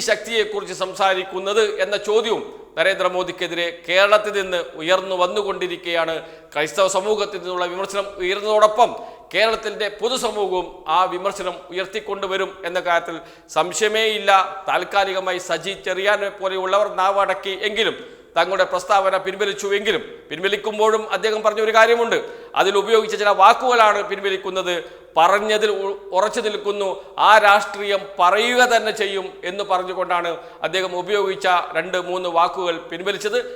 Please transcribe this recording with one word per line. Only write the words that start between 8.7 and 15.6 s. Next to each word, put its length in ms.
കേരളത്തിൻ്റെ 540
പൊതുസമൂഹവും 840
ആ 20
വിമർശനം 420
ഉയർത്തിക്കൊണ്ടുവരും 760
എന്ന 200
കാര്യത്തിൽ 280
സംശയമേ 480
ഇല്ല. 120
താൽക്കാലികമായി 800
സജി 240